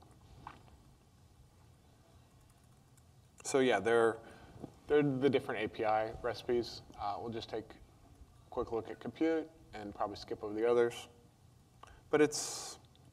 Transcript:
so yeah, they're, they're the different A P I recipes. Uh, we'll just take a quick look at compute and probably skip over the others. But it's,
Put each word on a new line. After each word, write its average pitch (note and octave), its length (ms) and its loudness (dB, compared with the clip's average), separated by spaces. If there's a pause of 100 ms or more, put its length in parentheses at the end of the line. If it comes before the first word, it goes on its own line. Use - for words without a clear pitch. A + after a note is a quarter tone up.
(3500)
so - 140 2
yeah, B2 200 4
they're, A2+ 400 4 (680)
they're D3 160 4
the C3+ 260 2
different A#2+ 360 0
A G#2+ 40 0
P A2 160 -4
I A2 280 2 (100)
recipes. A#2+ 600 -2 (180)
Uh, G2+ 180 -4
we'll A#2 140 -8
just A2 160 -10
take A2 200 -6
a - 800 -20
quick A#2 220 -4
look A2 180 -2
at - 100 -14
compute D#3+ 480 -2 (260)
and G#2 200 -10
probably G2+ 220 -4
skip - 260 -10
over G#2 120 -6
the A2 160 2
others. A#2+ 380 2 (1040)
But D3+ 100 4
it's, - 580 -2 (340)